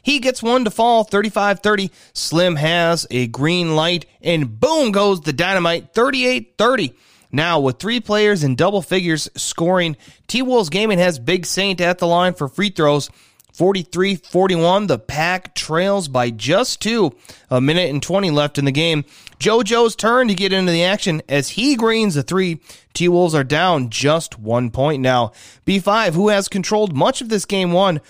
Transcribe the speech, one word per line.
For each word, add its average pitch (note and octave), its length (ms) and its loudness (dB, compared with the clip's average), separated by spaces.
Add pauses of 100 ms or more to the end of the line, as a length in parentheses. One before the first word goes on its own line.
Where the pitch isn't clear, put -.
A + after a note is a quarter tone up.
he C#4 180 0
gets B3+ 200 -2
one A#3+ 240 0
to G#3 60 -2
fall, A3+ 320 2
thirty-five G3+ 560 -2
thirty. G3+ 320 -2 (220)
Slim E3+ 420 0
has E3 560 0
a B2 160 -2
green D#3+ 480 -2
light, D#3+ 320 -2 (160)
and C#3+ 380 -2
boom C#4+ 320 2
goes G3 300 2
the D3+ 100 -4
dynamite, E3+ 600 -2
thirty-eight B3+ 640 0
thirty. G#3+ 380 0 (380)
Now, D#3+ 260 0
with C3+ 220 0
three A#3 180 -2
players G#3 460 2
in C3 100 2
double F3+ 280 2
figures F3 520 -2
scoring, E3+ 640 -2 (320)
T-Wolves A#3+ 420 0
Gaming G3 300 0
has F3+ 180 2
Big F3 280 -4
Saint F#3+ 340 -4
at F3+ 180 0
the F3 80 -2
line F3 280 2
for C#3+ 120 -6
free G3 240 -4
throws. D3 400 0 (420)
Forty-three F#3 640 0
forty-one, F3+ 720 0
the C3+ 140 0
Pack F3 560 -4
trails F3+ 500 -2
by B2 240 0
just C#3 500 -2
two. G#3 320 0 (380)
A B2+ 100 2
minute D3+ 300 2
and C#3+ 100 -2
twenty F#3+ 300 -2
left D3 280 0
in C#3 60 0
the C#3 60 2
game. D3+ 340 0 (360)
JoJo's A3+ 560 2
turn A#3+ 320 2
to G3 60 2
get F#3+ 180 -2
into F#3 180 2
the E3+ 140 2
action F#3 420 -2
as C#3 220 0
he C4+ 260 0
greens A3 420 0
a C#3 60 -2
three. F3 380 -2 (320)
T-Wolves F3 420 2
are C#3+ 80 2
down D3 460 0
just D3 500 -2
one A#2 320 -2
point C3+ 320 -2
now. B2 300 2 (320)
B F#3+ 140 0
five, G3+ 360 0
who G3+ 140 2
has G3+ 180 2
controlled G3+ 480 -2
much A3 280 0
of A3+ 60 -10
this G#3+ 160 -2
game F#3 280 -2
one, F3+ 380 2